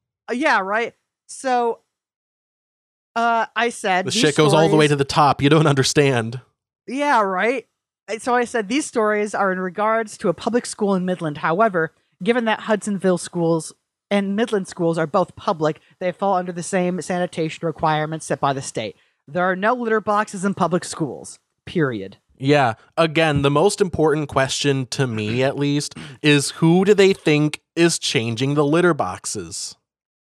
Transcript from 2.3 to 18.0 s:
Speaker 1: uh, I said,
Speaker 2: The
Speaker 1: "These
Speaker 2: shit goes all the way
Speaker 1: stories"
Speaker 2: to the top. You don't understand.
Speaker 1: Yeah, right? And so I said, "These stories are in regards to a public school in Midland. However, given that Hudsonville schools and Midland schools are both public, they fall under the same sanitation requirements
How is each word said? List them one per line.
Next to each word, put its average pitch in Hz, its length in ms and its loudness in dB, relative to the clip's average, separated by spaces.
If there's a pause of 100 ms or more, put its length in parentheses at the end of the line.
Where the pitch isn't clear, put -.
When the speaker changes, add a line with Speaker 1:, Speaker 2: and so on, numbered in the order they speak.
Speaker 1:
uh, 233 320 0 (120)
I 233 140 0
said, 190 340 -2
Speaker 2:
The - 60 -4
Speaker 1:
"These 214 100 -2
Speaker 2:
shit 151 160 2
goes 151 160 4
all 156 160 6
the 156 80 4
way 151 80 6
Speaker 1:
stories" 143 60 4
Speaker 2:
to 147 40 2
the 139 80 0
top. 139 380 2
You 139 80 4
don't 156 180 6
understand. 131 720 2 (480)
Speaker 1:
Yeah, 277 320 0
right? 208 480 -2 (400)
And 214 140 -8
so 247 140 -2
I 240 100 2
said, 220 240 -4
"These 285 160 -2
stories 214 500 -2
are 190 160 0
in 185 80 -4
regards 214 600 -4
to 202 100 -2
a 165 40 0
public 233 320 -2
school 196 300 -2
in 180 80 -2
Midland. 165 360 -4
However, 175 520 0 (320)
given 233 220 0
that 214 160 -2
Hudsonville 190 560 0
schools 165 560 -2 (360)
and 202 280 0
Midland 220 320 0
schools 165 280 0
are 160 100 0
both 180 280 0
public, 156 460 -2 (180)
they 180 140 -4
fall 196 220 0
under 180 180 -4
the 170 100 -8
same 180 380 -2
sanitation 175 680 -4
requirements 156 600 -2